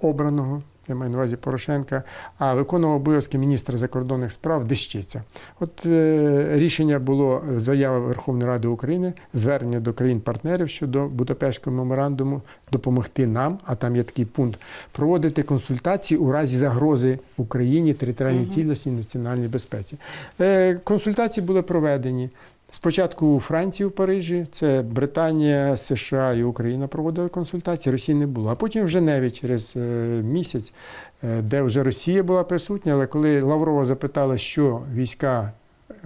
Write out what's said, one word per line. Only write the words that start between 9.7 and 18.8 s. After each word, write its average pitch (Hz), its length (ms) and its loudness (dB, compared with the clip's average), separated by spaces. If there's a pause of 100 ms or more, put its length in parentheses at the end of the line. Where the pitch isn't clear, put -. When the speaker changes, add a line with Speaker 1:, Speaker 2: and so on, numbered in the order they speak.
Speaker 1:
до 117 140 -2
країн-партнерів 127 760 0
щодо 139 380 -2
Будапештського 131 680 -2
меморандуму, 135 680 -2 (300)
допомогти 127 560 0
нам, 135 380 0
а 123 100 -4
там 120 200 -2
є 120 80 2
такий 117 220 -2
пункт, 120 340 -2 (320)
проводити 156 520 2
консультації 147 760 0
у 135 140 2
разі 135 260 2
загрози 131 640 2 (180)
Україні, 135 560 2
територіальній 127 460 0
Speaker 2:
Мгм. 120 100 0
Speaker 1:
цілісності, 151 420 -2